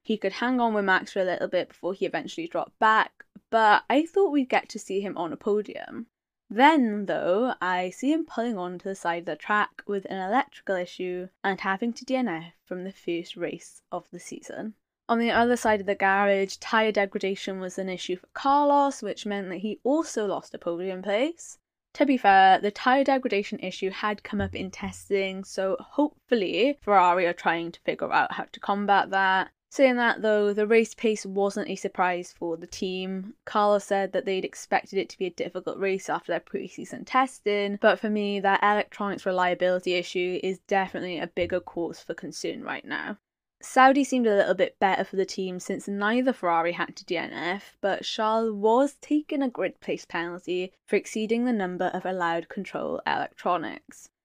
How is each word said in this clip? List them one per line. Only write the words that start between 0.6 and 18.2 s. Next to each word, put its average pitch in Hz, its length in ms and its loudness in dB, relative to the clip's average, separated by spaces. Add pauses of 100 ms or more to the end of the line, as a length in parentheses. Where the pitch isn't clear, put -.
on 233 120 2
with 202 120 0
Max 190 260 2
for - 80 -2
a 185 60 2
little 180 240 -2
bit 180 180 0
before - 260 -8
he 190 120 -4
eventually 170 420 -6
dropped - 320 -6
back, 220 460 2 (240)
but 220 400 6
I 285 160 4
thought 392 260 2
we'd 277 160 2
get - 220 0
to - 100 -12
see 196 220 -4
him 196 160 -6
on 165 160 -4
a - 20 -6
podium. - 680 -4 (440)
Then, 226 580 4
though, 185 540 0
I 180 280 -2
see 262 240 -2
him 320 100 0
pulling 233 340 -4
on 180 220 -6
to - 80 -10
the 196 80 -6
side 170 280 -4
of - 20 -16
the 165 100 -4
track - 500 -2
with 196 200 -4
an 190 240 -6
electrical 208 480 -2
issue 180 500 -6 (160)
and 190 160 -2
having 202 320 -2
to 240 140 -14
D 262 100 -2
N 247 140 0
F 165 240 -8 (100)
from 180 220 -10
the 190 80 -10
first 170 420 -6
race - 460 -8 (100)
of 175 220 -8
the 175 60 -14
season. - 560 -12 (340)
On 233 100 4
the 233 120 2
other 240 260 4
side 214 240 2
of 185 60 -4
the 196 80 0
garage, 196 680 2
tyre 220 320 2
degradation 196 640 -2
was 185 180 -8
an 190 120 -4
issue 180 260 -4
for - 180 -20